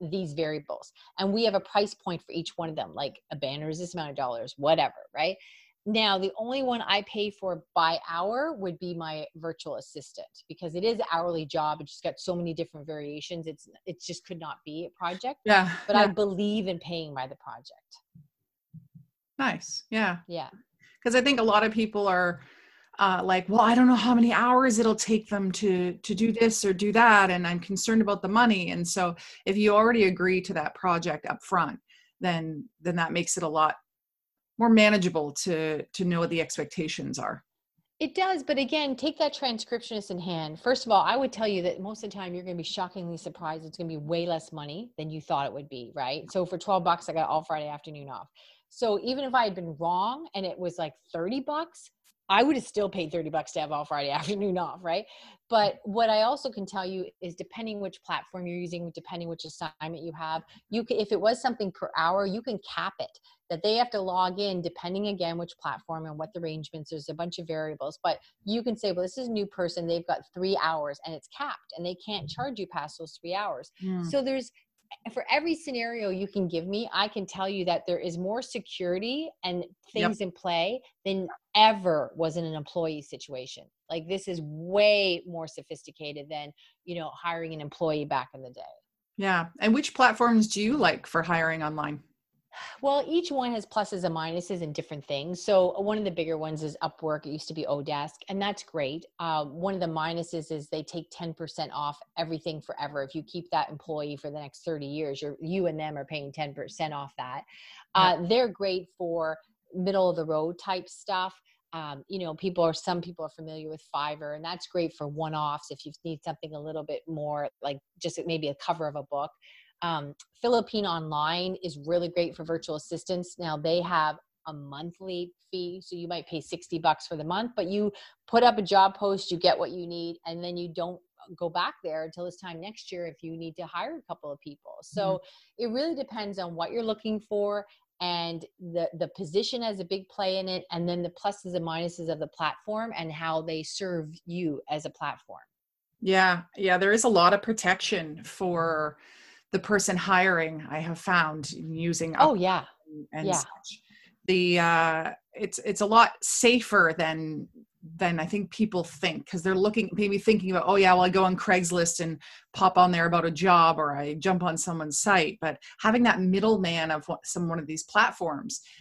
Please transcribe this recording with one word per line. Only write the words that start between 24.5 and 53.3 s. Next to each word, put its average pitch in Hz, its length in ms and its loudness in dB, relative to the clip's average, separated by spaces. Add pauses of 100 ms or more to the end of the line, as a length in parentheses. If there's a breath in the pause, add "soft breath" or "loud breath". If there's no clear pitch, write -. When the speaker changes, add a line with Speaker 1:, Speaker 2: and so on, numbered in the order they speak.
Speaker 2:
it'll 220 160 6 (180)
take 214 160 2
them 196 220 0 (120)
to, 180 320 2 (120)
to 220 80 -2
do 220 140 4 (120)
this 226 240 4
or 196 80 4
do 196 200 2
that, 208 420 8
and 180 140 0
I'm 175 100 0
concerned 220 440 2
about 202 200 2
the 185 60 -2 (140)
money." 190 280 4
And 175 160 -2
so 180 180 0 (400 loud breath)
if 196 120 2
you 208 180 6
already 226 300 6
agree 185 380 2
to 185 120 -8
that 156 220 -4
project 170 500 -2
up 127 160 -6
front, - 380 0 (400 soft breath)
then, 160 480 -2 (120)
then 175 160 -2
that 165 160 0
makes 175 240 0
it 180 60 -4
a 165 60 0 (120)
lot 156 140 4 (800)
more 233 140 4
manageable 185 640 6 (120)
to, 156 380 0 (140)
to 190 80 -2
know 175 160 2
what 165 100 0
the 165 100 0
expectations 156 800 -6
are. - 240 -6 (560)
Speaker 1:
It 311 160 -4
does, 370 300 0
but 294 140 0
again, 277 380 0
take 294 220 -2
that 294 160 0
transcriptionist 226 760 -6
in 180 80 -6
hand. 160 420 -6
First - 260 0
of 226 60 2
all, 190 100 6
I 190 140 2
would 254 160 0
tell 220 160 -2
you 190 140 0
that 175 180 -2
most 208 240 -10
of 208 60 -10
the 190 60 -14
time 180 180 -8
you're 180 100 -10
gonna 180 120 -8
be 170 60 -6
shockingly 175 540 -6
surprised 160 480 -10
it's 160 120 -16
gonna 170 120 -6
be 160 80 -6 (160)
way 170 140 0
less 160 260 -4
money 156 460 -10
than 156 120 -8
you 156 100 -8
thought 143 260 0
it 113 60 -6
would 143 160 -12
be, 123 260 -12
right? 135 360 -4
So 185 160 0
for 180 120 -6
twelve 190 260 0
bucks, 170 240 0
I 170 40 -6
got 160 160 0
all 156 140 0
Friday 151 260 -4
afternoon 147 400 -14
off. 120 200 -14 (420 soft breath)
So 214 320 0
even 262 220 -2
if 262 100 0
I 247 100 6
had 202 100 0
been 170 240 -8
wrong 196 560 0
and 190 120 -4
it 175 120 -6
was, 175 200 -4
like, 156 160 -4 (180)
thirty 185 280 -2
bucks, 302 500 -6 (380)
I 196 160 8
would 285 120 4
have 240 80 -2
still 208 240 -2
paid 175 240 -4
thirty 165 180 -4